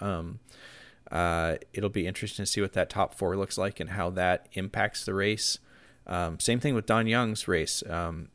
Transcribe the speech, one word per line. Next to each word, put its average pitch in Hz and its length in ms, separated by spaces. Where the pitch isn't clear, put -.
Um, 95 380
uh, 82 460
it'll 98 180
be 92 160
interesting 101 380
to - 60
see 104 100
what 98 140
that 90 160
top - 240
four 92 220
looks 98 200
like 98 240
and 82 100
how 90 200
that 90 420
impacts 101 540
the 98 80
race. 104 440
Um, 87 340
same 120 200
thing 143 140
with 113 120
Don 113 200
Young's 110 420
race. 82 400
Um, 82 460